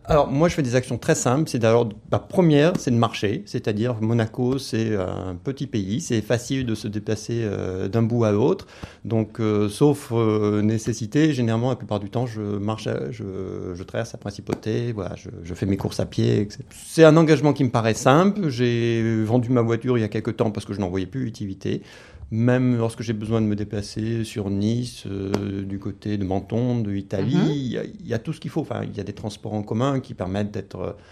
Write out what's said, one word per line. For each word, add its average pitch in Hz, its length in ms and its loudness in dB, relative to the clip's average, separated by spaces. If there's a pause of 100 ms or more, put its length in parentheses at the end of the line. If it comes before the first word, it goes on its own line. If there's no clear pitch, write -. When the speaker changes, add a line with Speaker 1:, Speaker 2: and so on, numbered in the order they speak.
Speaker 1:
Alors 147 260 4
moi 147 160 4
je 170 80 0
fais 165 60 0
des 127 140 2
actions 123 220 0
très 156 180 2
simples. 147 340 2
C'est 131 100 -2
d'abord, 113 300 6 (240)
la 120 60 4
première, 160 600 6
c'est - 120 0
de 120 40 4
marcher. 113 500 0
C'est-à-dire 117 540 -2
Monaco, 117 580 0
c'est 113 380 -2
un 92 400 -4
petit 131 320 -6
pays, 101 320 -2
c'est 123 220 0
facile 127 440 -2
de 110 100 -2
se - 120 -8
déplacer, 107 560 -4
euh, 95 460 -4
d'un 113 140 2
bout 117 200 2
à 107 80 4
l'autre. 127 340 2 (380)
Donc, 110 380 -2
euh, 104 260 2
sauf, 143 460 2
euh, 107 480 2
nécessité, 113 720 2
généralement 117 380 0
la 120 40 -2
plupart 104 240 -4
du 101 100 -10
temps 120 160 -2
je 110 140 -8
marche, 104 480 -4
à, 120 240 -4
je, 113 120 -12 (500)
je 90 100 -10
traverse 113 300 -8
la - 60 -14
principauté, 113 760 -6
voilà, 87 240 -8
je, - 100 -16 (160)
je 85 120 -8
fais 98 100 -2
mes 98 100 2
courses 101 240 -4
à - 60 2
pied, 113 340 2
et 104 100 -2
cetera. - 200 -16 (180)
C'est - 160 6
un 156 140 10
engagement 151 340 6
qui 139 140 2
me 123 40 2
paraît 113 260 2
simple. 185 520 4
J'ai 117 800 0
vendu 117 240 2
ma 127 120 4
voiture 117 360 0
il 113 40 2
y 107 40 0
a 104 40 -2
quelque 110 220 -4
temps 110 200 0
parce 101 140 -8
que 98 80 -6
je 98 60 -6
n'en 98 80 0
voyais 95 200 -2
plus 131 160 -8
l'utilité. 104 580 -6 (480)
Même 123 480 4
lorsque 117 240 -2
j'ai 113 120 -2
besoin 110 280 0
de 107 60 2
me 104 80 0
déplacer 107 680 -4
sur 101 280 -4
Nice, 117 560 -2
euh, 98 560 -4
du 98 160 -8
côté 104 400 -6
de 101 40 -2
Menton, 113 560 -2
de 104 160 -2
Italie, 101 400 -2
Speaker 2:
Mhm. 180 140 4
Speaker 1:
il 143 220 -2
y 117 80 -4
a, 107 40 -6
il - 240 -14
y 117 60 -4
a 110 60 -2
tout 156 140 -8
ce - 60 -14
qu'il - 120 -10
faut. 160 100 -4
Enfin, 110 220 -6
il 104 120 -10
y 104 40 -10
a 101 40 -4
des 101 100 -8
transports 107 420 -10
en 104 80 -4
commun 127 360 0
qui 127 140 -10
permettent 101 380 -4
d'être, - 280 -10
euh, 92 120 -6 (200)